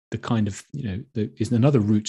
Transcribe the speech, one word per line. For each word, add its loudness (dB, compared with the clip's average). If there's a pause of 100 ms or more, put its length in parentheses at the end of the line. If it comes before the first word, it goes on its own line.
(100)
the -6
kind 0
of, -8 (100)
you -8
know, -6 (120)
the, -2
is -4
another 4
route 2